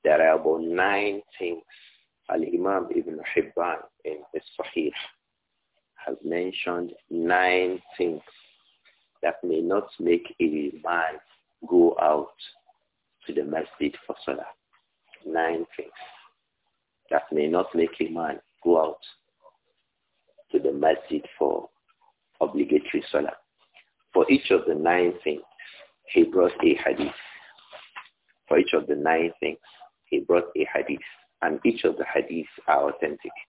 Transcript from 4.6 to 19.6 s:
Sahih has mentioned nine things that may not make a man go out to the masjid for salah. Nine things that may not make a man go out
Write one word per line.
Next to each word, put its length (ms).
Sahih 320
has 180
mentioned 680
nine 720
things 220
that 200
may 180
not 280
make 420
a 300
man 340
go 320
out 280
to 60
the 100
masjid 540
for 80
salah. 220
Nine 420
things 140
that 120
may 160
not 260
make 160
a 80
man 300
go 180
out 200